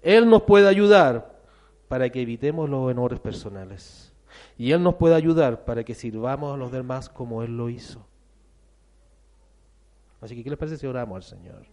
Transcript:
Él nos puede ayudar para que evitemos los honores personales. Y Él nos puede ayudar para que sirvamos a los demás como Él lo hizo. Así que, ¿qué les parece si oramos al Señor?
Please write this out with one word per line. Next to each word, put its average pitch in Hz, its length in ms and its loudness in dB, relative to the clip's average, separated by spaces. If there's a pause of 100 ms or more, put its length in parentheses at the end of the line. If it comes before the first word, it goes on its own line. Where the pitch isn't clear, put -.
Él 226 280 4
nos 220 140 6
puede 202 240 8
ayudar 196 640 4 (560)
para 127 200 -2
que 127 120 -6
evitemos 143 480 -4
los 131 200 -4
honores 123 300 -4
personales. 98 920 -16 (440)
Y 120 140 -4
Él 170 100 2
nos 175 140 2
puede 165 200 4
ayudar 160 500 0
para 117 180 -6
que 113 100 -12
sirvamos 127 600 -8
a 143 40 -10
los 123 140 -10
demás 127 380 -10
como 117 340 -12
Él 117 140 -10
lo 120 120 -6
hizo. 117 380 -18 (2000)
Así 113 160 -18
que, 117 80 -16
¿qué 131 60 -12
les 143 80 -8
parece 156 200 -8
si 139 100 -10
oramos 120 300 -8
al 90 60 -16
Señor? 95 500 -20